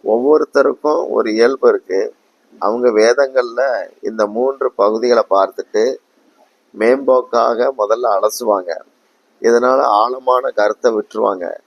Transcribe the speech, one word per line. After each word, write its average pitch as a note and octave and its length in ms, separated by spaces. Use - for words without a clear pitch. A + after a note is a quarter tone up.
ஒவ்வொருத்தருக்கும் C#3+ 1040
ஒரு A2+ 240
இயல்பு B2 360
இருக்கு. F#2+ 320
அவங்க A#2 320
வேதங்கள்ல B2 720
இந்த G#2+ 240
மூன்று B2+ 460
பகுதிகளை A2+ 580
பார்த்துட்டு G2 680
மேம்போக்காக B2 1000
முதல்ல A2+ 280
அலசுவாங்க. G2+ 540
இதனால B2 380
ஆழமான B2+ 720
கருத்தை B2+ 420
விட்டுருவாங்க. G#2+ 540